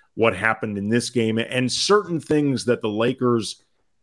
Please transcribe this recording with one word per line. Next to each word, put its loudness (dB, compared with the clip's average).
what 2
happened -2
in -4
this 0
game. 0
And -2
certain 0
things 0
that 2
the -2
Lakers 0